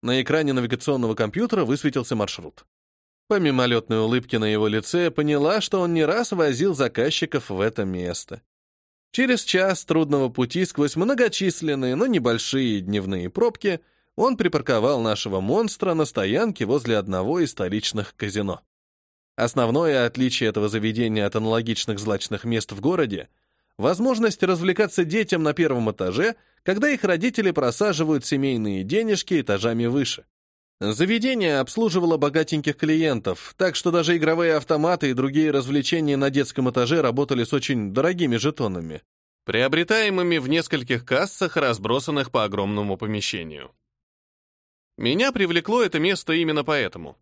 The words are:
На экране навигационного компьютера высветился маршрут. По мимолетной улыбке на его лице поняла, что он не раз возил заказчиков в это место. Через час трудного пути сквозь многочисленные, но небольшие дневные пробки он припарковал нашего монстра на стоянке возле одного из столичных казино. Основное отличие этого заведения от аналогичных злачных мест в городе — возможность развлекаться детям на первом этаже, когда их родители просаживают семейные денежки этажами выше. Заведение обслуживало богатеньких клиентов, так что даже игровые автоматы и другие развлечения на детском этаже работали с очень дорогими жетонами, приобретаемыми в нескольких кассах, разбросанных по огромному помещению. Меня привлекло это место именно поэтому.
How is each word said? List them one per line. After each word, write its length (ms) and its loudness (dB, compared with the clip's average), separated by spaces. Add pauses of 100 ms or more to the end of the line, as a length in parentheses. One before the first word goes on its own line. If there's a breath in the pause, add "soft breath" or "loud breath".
На 200 0
экране 300 0
навигационного 640 0
компьютера 480 0
высветился 500 -2
маршрут. 520 -6 (640)
По 100 4
мимолетной 600 2
улыбке 380 0
на 60 0
его 240 2
лице 440 0
поняла, 500 2
что 180 -2
он 140 0
не 100 2
раз 300 0
возил 420 0
заказчиков 720 -2
в 120 -2
это 240 -2
место. 560 -6 (720)
Через 320 2
час 400 0
трудного 420 2
пути 380 -2
сквозь 320 0
многочисленные, 1000 0
но 100 0
небольшие 760 0
дневные 480 -2
пробки 500 -2 (380)
он 180 2
припарковал 640 2
нашего 400 0
монстра 540 0
на 100 2
стоянке 600 0
возле 320 0
одного 420 -2
из 120 0
столичных 680 -4
казино. 420 -4 (800)
Основное 680 2
отличие 440 0
этого 180 0
заведения 580 0
от 120 -2
аналогичных 600 -2
злачных 440 -4
мест 300 -2
в 80 -10
городе — 480 0 (480)
возможность 680 0
развлекаться 640 2
детям 380 0
на 100 2
первом 380 0
этаже, 440 0 (280 soft breath)
когда 260 0
их 140 -2
родители 480 2
просаживают 760 0
семейные 580 0
денежки 580 0
этажами 440 0
выше. 400 -2 (540)
Заведение 800 0
обслуживало 580 0
богатеньких 580 0
клиентов, 840 0
так 180 0
что 160 0
даже 260 2
игровые 380 2
автоматы 560 2
и 20 0
другие 380 2
развлечения 680 0
на 120 2
детском 400 0
этаже 320 2
работали 420 0
с 100 -4
очень 400 -2
дорогими 440 2
жетонами, 640 -4 (440)
приобретаемыми 920 2
в 100 -6
нескольких 560 -2
кассах, 520 0
разбросанных 760 0
по 120 2
огромному 540 -2
помещению. 760 -6 (1300)
Меня 340 0
привлекло 500 0
это 180 0
место 340 0
именно 300 0
поэтому. 580 -4